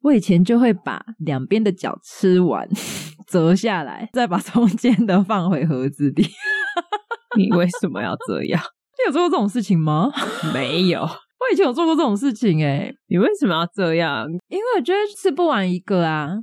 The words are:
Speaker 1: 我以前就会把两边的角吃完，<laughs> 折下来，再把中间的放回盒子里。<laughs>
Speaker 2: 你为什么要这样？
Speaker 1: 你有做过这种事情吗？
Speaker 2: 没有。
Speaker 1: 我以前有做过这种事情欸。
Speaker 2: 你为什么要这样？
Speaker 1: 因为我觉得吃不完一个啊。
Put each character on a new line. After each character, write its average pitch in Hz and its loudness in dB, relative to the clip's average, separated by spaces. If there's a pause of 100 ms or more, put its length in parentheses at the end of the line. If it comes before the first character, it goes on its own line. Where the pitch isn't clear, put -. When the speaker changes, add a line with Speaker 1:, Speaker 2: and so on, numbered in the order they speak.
Speaker 1:
我 294 4
以 233 6
前 175 4
就 233 4
会 240 4
把 131 -8 (180)
两 143 -4
边 220 2
的 202 2
角 - -8
吃 185 2
完， 123 0 (280)
<laughs> - -14
折 170 4
下 196 -2
来， 131 -10
再 240 0
把 175 -2
中 233 2
间 233 2 (120)
的 190 4
放 185 0
回 160 0
盒 139 0
子 143 0
里。 139 0 (580)
<laughs> - -10
Speaker 2:
你 190 2
为 175 2 (140)
什 147 -2
么 104 -6
要 98 -4 (140)
这 90 -2
样？ - -2
Speaker 1:
你 - -6
有 339 0
做 311 0
过 349 0
这 339 0
种 226 0
事 226 -2
情 190 2
吗？ 156 2 (400)
Speaker 2:
没 143 0
有。 147 0
Speaker 1:
我 143 -4 (420)
以 349 2
前 370 4
有 262 2
做 330 0
过 320 2
这 311 2
种 233 2
事 247 0
情 196 0
欸。 143 -2 (140)
Speaker 2:
你 - 0
为 202 4 (140)
什 277 2
么 180 2
要 165 0
这 170 0
样？ 143 -2 (200)
Speaker 1:
因 359 -6
为 415 -4 (120)
我 359 2
觉 330 -2
得 392 2 (200)
吃 392 0
不 339 0
完 214 0
一 180 -2
个 180 0
啊。 156 -2 (140)